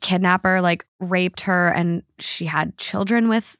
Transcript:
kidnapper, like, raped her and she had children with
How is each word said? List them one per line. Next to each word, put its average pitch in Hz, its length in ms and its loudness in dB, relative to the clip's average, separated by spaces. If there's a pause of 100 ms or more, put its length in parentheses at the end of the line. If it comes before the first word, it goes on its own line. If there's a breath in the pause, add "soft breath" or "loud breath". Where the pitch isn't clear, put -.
kidnapper, 185 600 2
like, 175 240 0 (140)
raped 180 420 -2
her 180 280 2
and 170 340 0 (160)
she - 260 -4
had 156 320 -4
children 226 520 0
with 220 300 -2